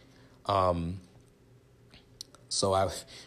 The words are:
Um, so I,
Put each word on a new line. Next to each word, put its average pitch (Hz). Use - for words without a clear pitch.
Um, 92
so 98
I, 95